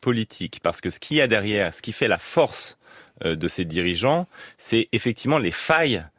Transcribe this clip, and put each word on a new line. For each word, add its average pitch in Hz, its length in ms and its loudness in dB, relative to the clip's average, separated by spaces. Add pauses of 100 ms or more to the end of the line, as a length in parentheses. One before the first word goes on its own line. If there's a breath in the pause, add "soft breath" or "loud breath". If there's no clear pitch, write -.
politique. 113 640 -4
Parce 85 180 -2
que 90 100 -4
ce - 100 -10
qu'il - 180 -4
y - 20 4
a 135 60 6
derrière, 104 480 2
ce - 80 -16
qui 110 100 -8
fait 120 160 0
la 90 100 4
force, - 600 0 (460 soft breath)
euh, 82 120 2
de 80 120 -2
ces - 160 -4
dirigeants, 90 640 0 (320 loud breath)
c'est - 340 2
effectivement 127 460 0
les 98 140 0
failles 147 520 2 (140)